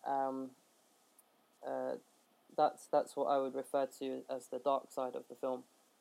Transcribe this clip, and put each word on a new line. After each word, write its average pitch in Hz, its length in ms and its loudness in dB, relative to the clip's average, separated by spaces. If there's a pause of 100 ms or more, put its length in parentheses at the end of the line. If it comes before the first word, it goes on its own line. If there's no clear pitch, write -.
Um, 135 420 -2 (1160)
uh, 131 300 -2 (640)
that's, - 340 4
that's - 240 2
what 143 100 2
I 139 120 4
would 135 180 0
refer 135 320 0 (120)
to 131 220 -4 (120)
as 131 140 -8
the 127 120 -6
dark 135 320 2
side 127 240 -4
of 131 140 -6
the 123 60 -14
film. 127 280 -4 (380)